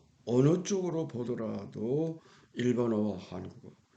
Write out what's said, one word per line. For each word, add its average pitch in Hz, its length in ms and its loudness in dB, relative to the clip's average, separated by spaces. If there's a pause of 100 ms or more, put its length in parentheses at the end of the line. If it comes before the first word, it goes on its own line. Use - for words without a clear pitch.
(260)
어느 143 360 6
쪽으로 175 460 -2
보더라도 117 1120 -4 (340)
일본어와 113 640 2
한국어, 92 560 -12 (220)